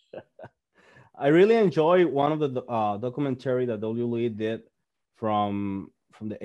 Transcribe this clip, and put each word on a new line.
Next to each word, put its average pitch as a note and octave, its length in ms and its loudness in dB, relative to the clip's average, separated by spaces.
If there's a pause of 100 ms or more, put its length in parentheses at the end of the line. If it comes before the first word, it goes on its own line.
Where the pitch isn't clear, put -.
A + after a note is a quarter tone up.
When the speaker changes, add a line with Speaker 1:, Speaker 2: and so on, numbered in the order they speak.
(480)
Speaker 1:
<laughs> - 720 -20
Speaker 2:
I C#3 80 0
really F#3 280 6
enjoy F3+ 500 4
one C#3 260 0
of D#3 80 -2
the, C3 240 -2
uh, G#2+ 340 -2
documentary B2+ 680 -4
that A2+ 160 -4
W A2+ 240 -4
W A#2 200 -2
E A#2+ 40 0
did A2 320 -6 (540)
from, G2+ 760 -2 (200)
from G#2+ 180 -12
the G#2 160 -10